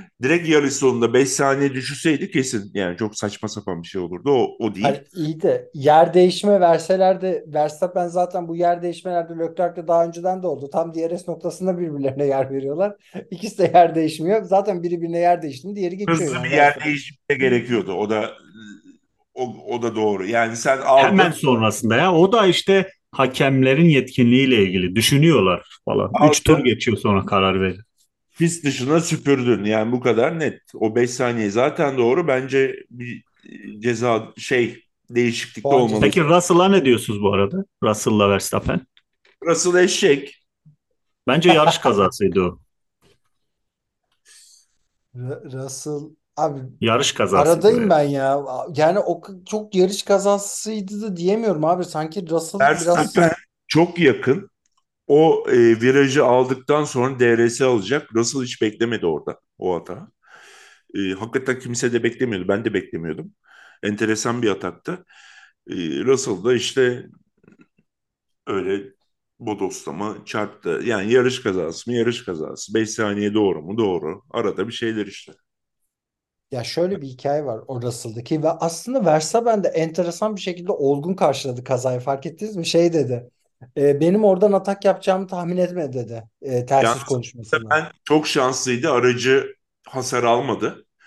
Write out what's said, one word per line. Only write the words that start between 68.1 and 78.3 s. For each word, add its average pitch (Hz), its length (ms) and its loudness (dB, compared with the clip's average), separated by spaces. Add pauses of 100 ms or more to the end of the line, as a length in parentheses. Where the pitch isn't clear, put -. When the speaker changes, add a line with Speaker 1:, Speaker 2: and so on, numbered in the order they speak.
Speaker 1:
öyle 185 360 -4 (560)
bodoslama 98 840 -8
çarptı. 101 600 -6
Yani 110 280 -2
yarış 127 280 2
kazası 92 480 -4
mı? 120 80 -2
Yarış 117 280 -2
kazası. 78 480 -10
Beş 110 160 0
saniye 104 440 -2
doğru 95 280 0
mu? 95 160 -10
Doğru. 90 440 -2 (100)
Arada 104 360 -4
bir 117 60 -10
şeyler 110 320 -4
işte. 95 280 -18 (1200)
Speaker 2:
Ya 123 120 -8
şöyle 180 380 -4
bir 139 60 -12
hikaye 143 380 -4
var 113 220 -8
o 135 140 -10
Russell'daki 123 640 -6